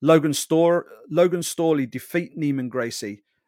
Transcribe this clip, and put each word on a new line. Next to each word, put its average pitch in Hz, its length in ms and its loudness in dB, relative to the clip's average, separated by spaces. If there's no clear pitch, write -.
Logan 156 320 4
Stor-, 170 520 2
Logan 175 320 2
Storley 156 480 -2
defeat 147 480 -8
Neiman 139 320 -4
Gracie 113 540 -8